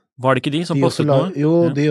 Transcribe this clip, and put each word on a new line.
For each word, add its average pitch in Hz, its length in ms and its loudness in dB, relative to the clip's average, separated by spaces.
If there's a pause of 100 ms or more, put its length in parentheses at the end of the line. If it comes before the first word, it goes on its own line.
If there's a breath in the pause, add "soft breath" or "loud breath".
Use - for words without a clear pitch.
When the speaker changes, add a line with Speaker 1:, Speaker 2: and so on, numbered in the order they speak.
(200)
Speaker 1:
Var 127 140 0
det 127 80 -2
ikke 147 120 -4
de 151 120 -2
som 170 120 -4
Speaker 2:
De 139 40 0
også 131 220 0
Speaker 1:
postet 151 40 0
Speaker 2:
la, 143 100 2
Speaker 1:
noe? 180 200 -2
Speaker 2:
jo, 147 120 0 (180)
Speaker 1:
Ja. 147 60 -2
Speaker 2:
de 143 160 -2